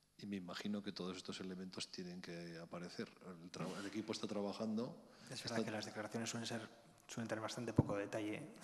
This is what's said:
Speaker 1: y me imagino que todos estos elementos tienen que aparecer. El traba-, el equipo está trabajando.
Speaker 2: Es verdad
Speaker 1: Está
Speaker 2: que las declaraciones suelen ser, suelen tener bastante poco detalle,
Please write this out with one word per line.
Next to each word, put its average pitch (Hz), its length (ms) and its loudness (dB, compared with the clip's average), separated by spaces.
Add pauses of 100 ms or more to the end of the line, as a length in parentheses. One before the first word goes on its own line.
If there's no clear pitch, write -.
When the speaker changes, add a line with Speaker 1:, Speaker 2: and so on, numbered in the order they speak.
(180)
Speaker 1:
y - 80 -6
me 101 100 2
imagino 98 460 0
que 98 100 0
todos 92 240 0
estos 95 240 -4
elementos 92 500 -4
tienen 90 300 -4
que 85 420 -4
aparecer. 87 460 -4 (340)
El 90 80 -10
traba-, 87 300 -2
el 101 60 0
equipo 107 260 0
está 104 140 0
trabajando. 107 680 2 (300)
Speaker 2:
Es - 180 -6
verdad 117 160 2
Speaker 1:
Está 113 60 6
Speaker 2:
que 110 60 0
las 107 140 0
declaraciones 110 460 0
suelen 117 160 0
ser, 113 220 0 (400)
suelen 113 200 -2
tener 110 140 2
bastante 113 300 0
poco - 240 8
detalle, 107 680 0